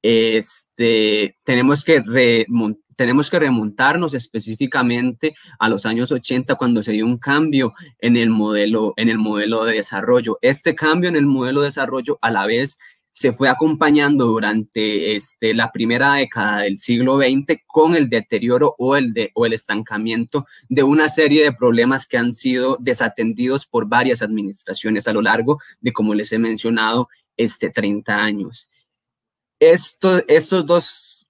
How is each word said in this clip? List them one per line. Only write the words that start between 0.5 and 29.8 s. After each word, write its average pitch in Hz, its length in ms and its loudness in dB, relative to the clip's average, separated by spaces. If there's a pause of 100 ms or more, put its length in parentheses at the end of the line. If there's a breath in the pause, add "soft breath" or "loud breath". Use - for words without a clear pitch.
tenemos 135 400 2
que 156 180 4
remon-, 113 760 0 (160)
tenemos 131 360 0
que 180 80 2
remontarnos 135 720 0
específicamente 120 1200 -4 (240 loud breath)
a 110 100 0
los 107 200 -2
años 117 240 -2
ochenta, 127 420 -2
cuando 120 300 0
se 110 80 -4
dio 107 160 -2
un 120 100 -2
cambio 139 560 0 (240 loud breath)
en 120 200 2
el 117 120 2
modelo, 107 680 0
en 113 120 0
el 113 80 0
modelo 110 480 -2
de 113 80 0
desarrollo. 110 720 -2
Este 139 320 0
cambio 170 340 0
en 170 60 -2
el 143 100 2
modelo 135 360 0
de 147 60 0
desarrollo, 135 540 -4
a 113 80 0
la 101 160 -2
vez, 120 320 -2 (340 soft breath)
se 127 220 0
fue 135 160 0
acompañando 147 760 2
durante, 107 880 -2
este, 110 400 -4
la 117 160 -2
primera 123 420 0
década 107 460 -2
del 101 180 -4
siglo 127 400 0
veinte 139 480 0
con 160 300 2
el 143 140 2
deterioro 117 680 0
o 131 180 0
el 127 160 0
de-, 107 220 -4
o 117 140 0
el 113 60 -2
estancamiento 113 920 -6 (240 soft breath)
de 135 140 2
una 151 260 4
serie 147 340 4
de 143 100 2
problemas 123 520 2
que - 120 -4
han 120 180 -2
sido 127 440 -2
desatendidos 120 840 -2
por 110 220 -4
varias 120 340 0
administraciones 104 840 -6
a 110 60 -2
lo 104 100 0
largo 117 360 0 (220 loud breath)
de, 120 120 -4
como 107 200 0
les 104 180 -4
he 110 60 -2
mencionado, 113 720 -2 (280 soft breath)
este, 113 340 -2
treinta 104 520 -4
años. 104 460 -6 (880)
Esto, 180 680 4